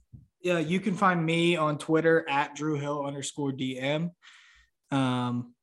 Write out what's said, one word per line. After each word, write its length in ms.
Yeah, 180
you 200
can 140
find 320
me 320
on 200
Twitter 520
at 260
Drew 220
Hill 280
underscore 460
D 260
M. 340
Um, 720